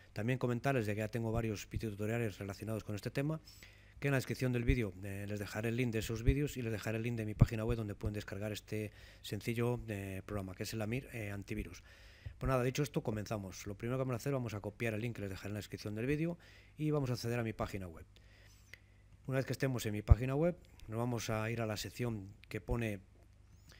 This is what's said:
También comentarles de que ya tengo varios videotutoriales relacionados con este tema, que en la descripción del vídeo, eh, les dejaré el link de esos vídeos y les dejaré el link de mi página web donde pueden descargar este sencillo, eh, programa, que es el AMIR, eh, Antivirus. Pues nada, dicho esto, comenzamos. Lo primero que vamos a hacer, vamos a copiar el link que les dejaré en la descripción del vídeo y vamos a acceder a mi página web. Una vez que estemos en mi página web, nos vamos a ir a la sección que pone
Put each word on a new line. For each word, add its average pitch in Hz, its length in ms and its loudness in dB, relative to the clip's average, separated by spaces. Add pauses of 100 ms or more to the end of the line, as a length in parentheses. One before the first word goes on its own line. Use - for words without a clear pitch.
(120)
También 123 280 2
comentarles 120 460 4
de 104 100 2
que 104 40 -2
ya 107 100 2
tengo 113 240 0
varios 113 360 0
videotutoriales 107 680 0
relacionados 104 480 -4
con 107 100 -4
este 113 160 -4
tema, 151 300 0 (580)
que 139 80 0
en 143 60 4
la 135 40 6
descripción 127 360 0
del 120 100 2
vídeo, 117 300 4 (100)
eh, 101 240 -4
les 104 120 -2
dejaré 107 280 -2
el 113 80 2
link 123 160 4
de 110 80 4
esos 110 240 -2
vídeos 139 320 4
y 127 60 -4
les 113 100 0
dejaré 110 240 0
el 113 80 0
link 120 140 0
de 110 80 0
mi 107 80 -2
página 110 320 6
web 120 100 2
donde 107 200 -2
pueden 107 180 -2
descargar 104 400 -4
este 107 400 -4 (280)
sencillo, 117 680 0
eh, 98 360 -4
programa, 95 300 -4
que 110 80 -4
es 95 100 -4
el - 80 0
AMIR, 117 300 -2
eh, 104 200 -4
Antivirus. 101 520 -6 (540)
Pues 131 100 -2
nada, 127 160 4
dicho 131 180 2
esto, 147 220 0
comenzamos. 101 640 -2
Lo 101 80 -6
primero 120 220 -2
que 135 60 2
vamos 127 100 0
a - 20 0
hacer, 143 160 -2
vamos 120 220 0
a 104 80 -4
copiar 107 320 -2
el 104 80 0
link 117 140 -2
que 101 60 -6
les 98 80 -4
dejaré 95 200 -6
en 104 60 -2
la 107 40 -2
descripción 104 360 -6
del 113 100 0
vídeo 156 320 2 (400)
y 151 140 2
vamos 139 180 2
a 123 40 4
acceder 117 240 0
a 120 60 2
mi 113 80 0
página 101 380 -4
web. 80 160 -14 (1200)
Una 135 120 2
vez 127 60 2
que - 60 -4
estemos 127 340 0
en 107 60 0
mi 104 100 -2
página 127 320 6
web, 170 220 4 (320)
nos 107 100 -4
vamos 120 320 0
a 110 220 2
ir 113 80 -2
a 117 60 2
la 107 100 0
sección 107 540 -4 (180)
que 107 140 -6
pone 113 400 0 (800)